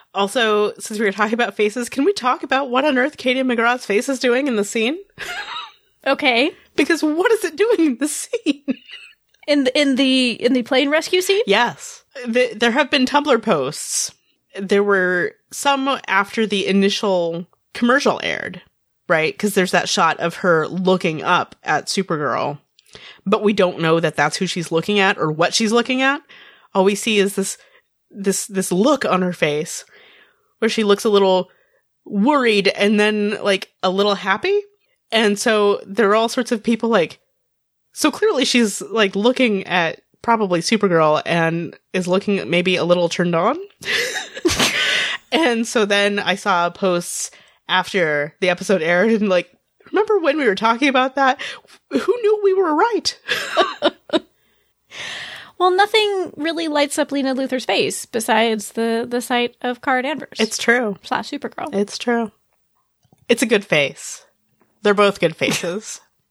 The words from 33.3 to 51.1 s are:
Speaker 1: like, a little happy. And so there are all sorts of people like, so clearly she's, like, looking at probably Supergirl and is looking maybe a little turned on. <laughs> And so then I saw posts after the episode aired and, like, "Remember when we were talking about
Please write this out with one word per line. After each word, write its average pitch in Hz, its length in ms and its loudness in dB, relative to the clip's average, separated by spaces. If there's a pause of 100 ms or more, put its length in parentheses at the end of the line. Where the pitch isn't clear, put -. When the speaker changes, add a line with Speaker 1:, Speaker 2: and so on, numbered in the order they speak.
Speaker 1:
like, 196 300 -2 (100)
a 185 80 0
little 202 240 0
happy. 208 460 -2 (500)
And 220 260 2
so 208 500 2
there 196 240 0
are 208 40 4
all 226 140 2
sorts 240 240 -4
of 233 100 -2
people 233 260 -2
like, 180 300 0 (760)
so - 200 0
clearly 403 320 0
she's, 233 380 2
like, 196 340 -2
looking 220 500 2
at 170 340 -2 (220)
probably 208 380 0
Supergirl 165 680 2
and 165 500 -2 (160)
is 185 140 -2
looking 190 420 0
maybe 180 280 2
a 156 80 0
little 175 240 2
turned 175 260 0
on. 202 220 0 (260)
<laughs> - 60 -10 (1400)
And 240 340 2
so 220 180 0
then 202 340 2
I 180 160 -2
saw 175 360 0
posts 175 600 -2 (380)
after 160 720 -2
the 180 100 2
episode 180 320 0
aired 180 300 2
and, 208 160 2
like, 180 200 0 (440)
"Remember 427 260 2
when 311 200 0
we 285 80 0
were 196 100 2
talking 233 320 2
about 262 260 2